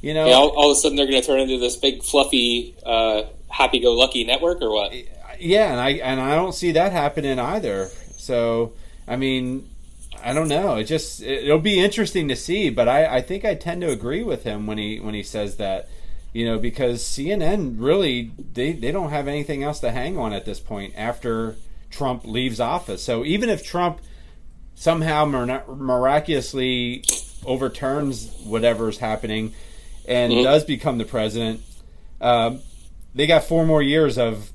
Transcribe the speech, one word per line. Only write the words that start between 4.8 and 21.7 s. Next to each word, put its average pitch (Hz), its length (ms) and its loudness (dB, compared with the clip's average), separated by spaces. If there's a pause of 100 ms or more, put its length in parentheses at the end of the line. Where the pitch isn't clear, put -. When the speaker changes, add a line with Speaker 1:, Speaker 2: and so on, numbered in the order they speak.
Speaker 1:
Yeah, 190 320 2
and 123 80 -2
I, 131 120 2
and 131 280 -2
I 135 160 0
don't 175 180 0
see 175 200 -2
that 175 180 4
happening 143 480 -2
either. 120 500 -2 (280)
So, 117 560 0 (340)
I 123 80 -4
mean, 131 540 -2 (520)
I 123 120 -4
don't 160 160 0
know. 160 260 2
It 107 100 -2
just, - 360 -4
it, 123 240 -4
it'll 151 140 6
be 190 200 4
interesting 190 480 2
to 131 80 0
see, 180 340 0
but 117 200 4
I, 143 160 6 (120)
I 127 40 2
think 190 240 -6
I 196 100 2
tend 170 260 -6
to 170 80 0
agree 127 340 -4
with 160 200 -4
him 104 240 -6
when 107 100 -4
he, 107 220 -6
when 107 140 -6
he 104 100 -6
says 101 340 -4
that, 95 300 -4 (460)
you 113 120 -2
know, 113 140 0
because 117 460 0
C 147 260 -2
N 202 100 0
N 156 380 2
really, 127 520 2 (220)
they, 135 200 0
they 131 180 -2
don't 170 200 -2
have 143 180 -2
anything 143 340 -4
else 147 160 -4
to 117 120 0
hang 135 260 -2
on 113 160 -2
at 95 100 -6
this 101 160 -6
point 101 380 -8
after 113 580 -4 (340)